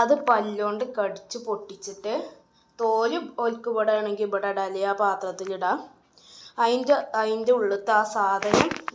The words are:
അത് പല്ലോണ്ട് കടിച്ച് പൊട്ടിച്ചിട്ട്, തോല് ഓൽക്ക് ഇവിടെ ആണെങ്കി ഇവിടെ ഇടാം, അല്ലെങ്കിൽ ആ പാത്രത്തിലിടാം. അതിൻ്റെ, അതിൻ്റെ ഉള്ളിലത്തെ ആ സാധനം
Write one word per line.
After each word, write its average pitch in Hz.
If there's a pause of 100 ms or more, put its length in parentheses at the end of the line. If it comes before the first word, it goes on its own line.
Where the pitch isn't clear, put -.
അത് 233 (140)
പല്ലോണ്ട് 208 (140)
കടിച്ച് 202
പൊട്ടിച്ചിട്ട്, 202 (680)
തോല് 226 (240)
ഓൽക്ക് 233
ഇവിടെ 220
ആണെങ്കി 208
ഇവിടെ 202
ഇടാം, 196
അല്ലെങ്കിൽ 190
ആ -
പാത്രത്തിലിടാം. 190 (800)
അതിൻ്റെ, 247 (240)
അതിൻ്റെ 220
ഉള്ളിലത്തെ 202
ആ 214 (100)
സാധനം 202 (260)